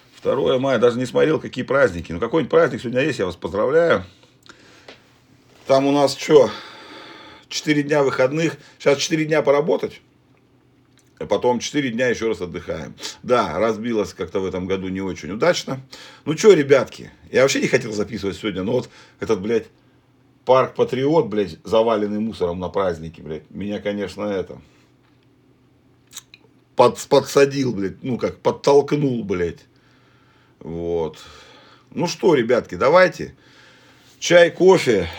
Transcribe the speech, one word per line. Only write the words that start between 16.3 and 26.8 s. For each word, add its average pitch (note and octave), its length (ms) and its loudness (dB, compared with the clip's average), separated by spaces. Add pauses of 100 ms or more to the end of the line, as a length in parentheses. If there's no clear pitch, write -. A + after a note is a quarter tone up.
че, G3+ 180 8
ребятки, C3+ 580 2 (200)
я B2 120 4
вообще G3 180 0
не A3+ 60 -2
хотел B2 260 -2
записывать G2 420 -6
сегодня, F#2 280 -6
но A#2 100 -2
вот B2+ 160 -4 (320)
этот, G2+ 200 -2
блядь, A2 260 -2 (760)
парк B2+ 320 4
Патриот, C3 520 0
блядь, G2 360 -4
заваленный G#2+ 560 0
мусором F#2 400 -4
на F2+ 80 -6
празднике, E2+ 540 -6
блядь, D#2 280 -14
меня, G2+ 300 -10
конечно, G2+ 440 -8
это, F2+ 380 -8 (2250)
под-, A#2+ 320 4